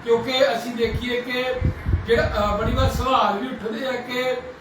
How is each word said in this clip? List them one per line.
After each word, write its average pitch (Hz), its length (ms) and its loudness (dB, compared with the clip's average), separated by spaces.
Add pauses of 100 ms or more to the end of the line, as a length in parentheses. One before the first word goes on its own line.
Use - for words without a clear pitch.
ਕਿਉਂਕਿ 262 500 2
ਅਸੀਂ 233 180 -4
ਦੇਖੀਏ 240 500 -2
ਕਿ 247 240 -4 (600)
ਜਿਹੜਾ, 226 180 4
ਅ, 208 340 0
ਬੜੀ 226 160 0
ਵਾਰ 262 160 4
ਸਵਾਲ 247 500 2
ਵੀ 262 80 -4
ਉੱਠਦੇ 233 400 -6
ਆ 262 40 -2
ਕਿ 247 440 -2 (260)